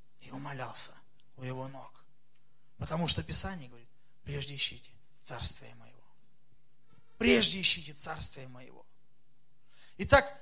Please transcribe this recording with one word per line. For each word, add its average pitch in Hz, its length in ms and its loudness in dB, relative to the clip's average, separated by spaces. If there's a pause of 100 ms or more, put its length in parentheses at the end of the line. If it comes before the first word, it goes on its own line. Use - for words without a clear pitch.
(200)
и - 120 -12
умолялся 135 640 -2 (440)
у 131 60 -6
Его 131 260 -4
ног. - 340 -12 (760)
Потому 165 300 2
что 165 160 4
Писание 170 460 0
говорит, 120 180 -14 (380)
"Прежде 139 300 -2
ищите - 360 -2 (300)
Царствия 117 540 -4
Моего". 117 280 -14 (1120)
Прежде 220 440 8
ищите 151 320 4
Царствия 147 560 -4
Моего. 127 360 -12 (1120)
Итак, 269 420 10